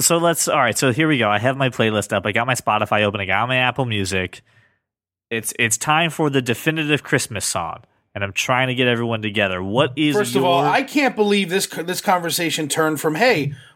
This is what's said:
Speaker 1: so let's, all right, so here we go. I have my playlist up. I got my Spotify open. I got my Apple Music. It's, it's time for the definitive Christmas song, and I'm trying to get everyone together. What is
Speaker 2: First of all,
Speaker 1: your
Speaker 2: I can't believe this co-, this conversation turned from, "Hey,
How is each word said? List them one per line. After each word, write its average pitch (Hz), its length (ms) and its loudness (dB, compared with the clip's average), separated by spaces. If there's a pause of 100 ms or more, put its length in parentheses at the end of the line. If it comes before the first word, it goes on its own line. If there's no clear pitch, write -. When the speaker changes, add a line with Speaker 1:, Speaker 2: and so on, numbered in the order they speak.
Speaker 1:
so 170 180 2
let's, 170 300 2
all 156 100 2
right, 120 180 2
so 131 160 2
here 156 160 2
we 147 100 2
go. 107 120 2
I 104 80 2
have 127 180 0
my 135 120 0
playlist 110 440 0
up. 101 140 0
I 107 60 -2
got 117 160 0
my 127 60 2
Spotify 107 500 0
open. 101 160 0
I 98 60 -4
got 101 220 0
my 131 100 0
Apple 127 260 0
Music. 98 580 -4 (880)
It's, 113 280 -6
it's 117 200 2
time 156 320 0
for 151 200 0
the 135 120 2
definitive 151 640 -2
Christmas 113 400 -2
song, - 400 -6 (300)
and 101 100 -6
I'm 98 80 -6
trying 127 360 0
to 123 60 -2
get 123 140 2
everyone 117 340 0
together. 101 400 0
What 123 340 0
is 151 200 2
Speaker 2:
First - 180 0
of - 100 2
all, 170 200 2
Speaker 1:
your 165 80 2
Speaker 2:
I 262 100 2
can't 269 320 0
believe 202 360 2
this 190 160 -2
co-, 175 160 -8
this 175 180 -6
conversation 170 680 0
turned 156 320 0
from, 156 160 0
"Hey, 165 360 2 (240)